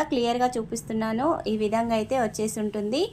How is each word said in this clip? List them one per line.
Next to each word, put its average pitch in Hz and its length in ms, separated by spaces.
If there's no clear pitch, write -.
క్లియర్గా 247 460
చూపిస్తున్నాను, 226 720
ఈ - 20
విధంగా 226 360
అయితే 214 260
వచ్చేసి 220 380
ఉంటుంది. 214 380